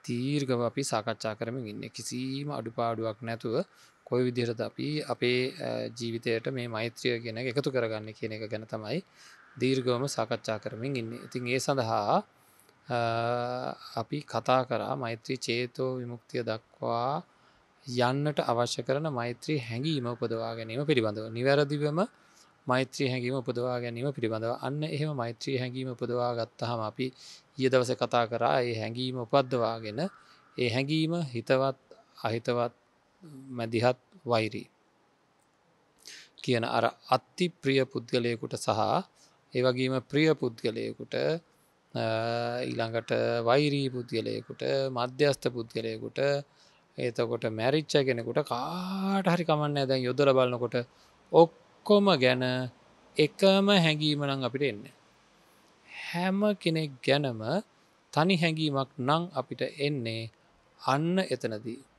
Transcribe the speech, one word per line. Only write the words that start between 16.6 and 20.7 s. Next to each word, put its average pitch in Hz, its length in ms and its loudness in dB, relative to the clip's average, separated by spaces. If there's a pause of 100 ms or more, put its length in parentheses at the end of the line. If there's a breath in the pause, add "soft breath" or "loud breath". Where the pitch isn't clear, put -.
යන්නට 131 540 0
අවශ්‍ය 120 420 0
කරන 139 260 -2
මෛත්‍රී 123 500 -4
හැඟීම 123 480 -4
උපදවා 113 480 -4
ගැනීම 113 300 -6